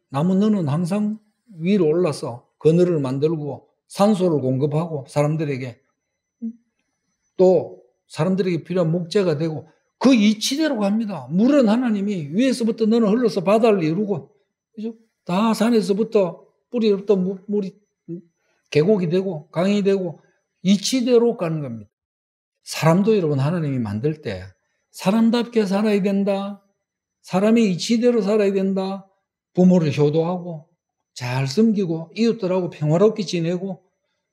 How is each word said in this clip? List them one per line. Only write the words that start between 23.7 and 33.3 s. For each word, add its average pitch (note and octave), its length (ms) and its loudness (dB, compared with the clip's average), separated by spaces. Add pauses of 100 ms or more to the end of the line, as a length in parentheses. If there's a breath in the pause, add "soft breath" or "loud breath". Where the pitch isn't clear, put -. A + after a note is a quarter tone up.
만들 A2+ 420 -4
때 F#2+ 220 -8 (480)
사람답게 A3+ 760 0
살아야 G3+ 360 0
된다. G3 600 -2 (600)
사람의 G#3+ 500 2
이치대로 A#3 480 0
살아야 G3+ 320 2
된다. F#3+ 560 -2 (460)
부모를 F3+ 420 4
효도하고 D#3+ 720 -2 (460)
잘 B2+ 320 -4
섬기고 F#3 680 0
이웃들하고 F#3+ 540 -2
평화롭게 F3+ 540 2
지내고, F3 580 -4 (500)